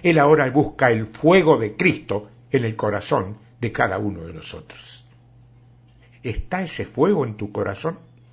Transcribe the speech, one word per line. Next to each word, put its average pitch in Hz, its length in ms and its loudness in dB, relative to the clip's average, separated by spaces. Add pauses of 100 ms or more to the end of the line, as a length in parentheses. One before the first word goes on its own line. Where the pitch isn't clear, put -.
Él 170 160 4
ahora 147 320 4
busca 131 420 2
el 110 160 0
fuego 160 500 4
de 110 180 -4
Cristo 143 540 -2 (220)
en 127 140 0
el 110 100 -4
corazón 104 640 -4 (220)
de 113 120 -4
cada 104 280 -2
uno 98 260 -8
de 85 80 -16
nosotros. - 720 -18 (1160)
¿Está 175 400 -6
ese 107 220 -8
fuego 156 400 0
en 110 100 -8
tu 104 160 -8
corazón? 104 480 -6 (340)